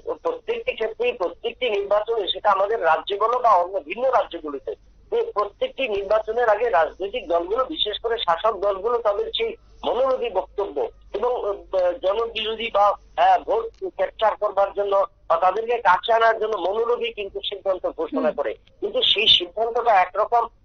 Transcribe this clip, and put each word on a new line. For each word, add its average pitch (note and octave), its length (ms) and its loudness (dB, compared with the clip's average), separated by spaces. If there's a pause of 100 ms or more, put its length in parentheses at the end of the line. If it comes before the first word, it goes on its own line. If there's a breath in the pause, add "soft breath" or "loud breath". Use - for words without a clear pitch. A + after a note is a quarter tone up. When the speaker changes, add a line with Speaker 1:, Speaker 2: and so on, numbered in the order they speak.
(220)
Speaker 1:
প্রত্যেকটি - 500 -4
ক্ষেত্রেই, A#3 400 -2
প্রত্যেকটি A#3+ 580 -4
নির্বাচনে, G#3 580 0
সেটা F#3 220 0
আমাদের G3 340 2
রাজ্যে D#3+ 320 2
বলো A3+ 220 2
বা A3+ 120 4
অন্য F#3 300 2
ভিন্ন A3 300 -2
রাজ্যগুলিতে, E3+ 640 -2 (360)
যে A3+ 240 -2
প্রত্যেকটি A#3 540 -4
নির্বাচনের G#3+ 600 0
আগে G#3+ 220 2
রাজনৈতিক F3 580 -2
দলগুলো, F3 360 0
বিশেষ G#3 340 -4
করে A3+ 200 -2
শাসক G3+ 420 0
দলগুলো, G3+ 380 0
তাদের A3 380 -2
সেই A3+ 200 -2 (280)
মনোরোধী A#3+ 460 0
বক্তব্য F3+ 580 -4 (240)
এবং, G#3 360 -2
আহ, F3+ 440 0
জনবিরোধী A3 800 -4
বা, G3+ 160 4 (300)
আহ, F3+ 260 4
ভোট G3+ 220 0 (320)
ক্যাপচার G3 400 0
করবার F#3 380 0
জন্য G3 320 2 (220)
বা E3 80 4
তাদেরকে A3 420 2
কাছে F#3+ 340 2
আনার A3+ 280 4
জন্য G#3+ 160 -2
মনোরোধী A3 560 -2
কিন্তু G3 280 -10
সিদ্ধান্ত F#3 500 -4
ঘোষণা - 300 -6
Speaker 2:
হুম। C#4 120 0
Speaker 1:
করে। B2 220 -4 (260)
কিন্তু G#3+ 220 -2
সেই G#3 260 2
সিদ্ধান্তটা A3+ 680 2
একরকম G#3 540 2 (160)